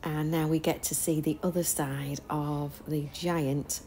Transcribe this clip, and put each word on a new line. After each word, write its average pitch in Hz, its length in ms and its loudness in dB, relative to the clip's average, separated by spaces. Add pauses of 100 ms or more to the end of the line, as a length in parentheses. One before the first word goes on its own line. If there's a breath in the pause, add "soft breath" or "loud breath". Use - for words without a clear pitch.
And 156 280 0
now 160 160 4
we 160 120 4
get 160 240 0
to - 120 -2
see 156 260 2
the 151 220 2
other 175 200 2
side 143 680 -2
of 147 580 -2
the 147 260 0
giant 151 720 0